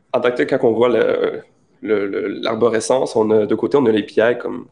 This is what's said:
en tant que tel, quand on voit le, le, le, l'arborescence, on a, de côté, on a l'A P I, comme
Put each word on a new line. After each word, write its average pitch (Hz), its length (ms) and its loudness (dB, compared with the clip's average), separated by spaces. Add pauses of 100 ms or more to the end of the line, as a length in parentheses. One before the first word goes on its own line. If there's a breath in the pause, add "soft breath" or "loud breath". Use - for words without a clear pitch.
(120)
en 123 80 0
tant 120 100 2
que 123 60 -6
tel, - 100 0
quand 131 220 0
on 113 40 4
voit 113 160 2
le, 110 540 0 (400)
le, 101 240 0
le, 98 220 -6
l'arborescence, 113 880 -2
on 107 140 2
a, 107 140 4
de 104 100 0
côté, 113 220 0
on 143 80 2
a 110 80 4
l'A 107 80 2
P - 180 -12
I, 120 200 2
comme - 340 -10